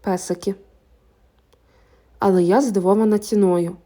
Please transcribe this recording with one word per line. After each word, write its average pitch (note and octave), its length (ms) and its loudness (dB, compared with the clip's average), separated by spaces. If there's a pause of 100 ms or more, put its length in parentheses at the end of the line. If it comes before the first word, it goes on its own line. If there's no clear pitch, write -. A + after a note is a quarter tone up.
Песики. F#3 540 -6 (1600)
Але F#3 240 2
я G3 180 2
здивована G#3 580 0
ціною. F3+ 680 -2